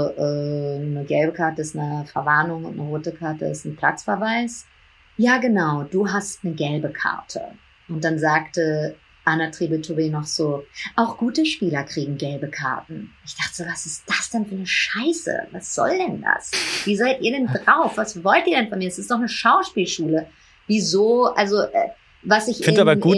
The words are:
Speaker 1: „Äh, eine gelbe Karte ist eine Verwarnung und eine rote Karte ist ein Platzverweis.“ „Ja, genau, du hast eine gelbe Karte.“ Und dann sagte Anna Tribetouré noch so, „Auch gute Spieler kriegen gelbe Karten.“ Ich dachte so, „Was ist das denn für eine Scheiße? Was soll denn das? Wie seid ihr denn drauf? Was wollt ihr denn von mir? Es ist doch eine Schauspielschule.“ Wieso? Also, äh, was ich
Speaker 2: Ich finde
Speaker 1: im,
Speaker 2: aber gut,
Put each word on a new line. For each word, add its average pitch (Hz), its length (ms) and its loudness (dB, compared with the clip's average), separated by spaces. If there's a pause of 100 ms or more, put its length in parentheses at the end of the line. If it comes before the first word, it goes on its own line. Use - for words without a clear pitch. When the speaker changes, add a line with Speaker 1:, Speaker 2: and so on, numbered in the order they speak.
(100)
Speaker 1:
„Äh, 147 720 -2
eine 147 260 -4
gelbe 151 240 2
Karte 160 300 -2
ist 151 140 -8
eine 147 300 -4
Verwarnung 151 600 0
und 165 120 -10
eine 147 100 -6
rote 156 240 -4
Karte 156 340 -6
ist 151 180 -6
ein 151 120 -8
Platzverweis.“ 220 880 -2 (500)
„Ja, 240 220 4
genau, 175 460 2
du 190 280 0
hast 202 320 -4
eine 170 100 -2
gelbe 151 360 -2
Karte.“ - 500 -6 (480)
Und 160 160 -4
dann 160 140 2
sagte 156 760 0 (280)
Anna 160 220 2
Tribetouré 160 640 -2
noch 151 160 -2
so, 147 380 -2 (320)
„Auch 226 200 0
gute 254 300 0
Spieler 165 380 -2
kriegen 143 340 -4
gelbe 143 300 -6
Karten.“ 151 640 -8 (120)
Ich - 120 -16
dachte - 180 -8
so, 175 100 -8
„Was - 220 -8
ist 156 200 -10
das - 240 -4
denn 226 160 -2
für 202 100 -10
eine 190 100 -6
Scheiße? - 840 -2
Was - 220 -10
soll - 220 2
denn 370 260 -2
das? - 280 0 (340)
Wie 202 120 0
seid 254 260 2
ihr 233 100 0
denn 269 140 0
drauf? 262 500 2
Was 208 280 -4
wollt 294 220 4
ihr 339 120 2
denn 220 100 0
von 196 100 -4
mir? 185 100 -2
Es 180 100 -8
ist 196 120 -6
doch 240 80 0
eine 233 100 0
Schauspielschule.“ 175 1000 2 (400)
Wieso? 214 600 4 (100)
Also, 208 260 2
äh, - 280 0 (320)
was 220 260 4
ich 240 120 -2
Speaker 2:
Ich - 60 2
finde 170 160 8
Speaker 1:
im, 165 60 8
Speaker 2:
aber 151 80 8
gut, 160 220 6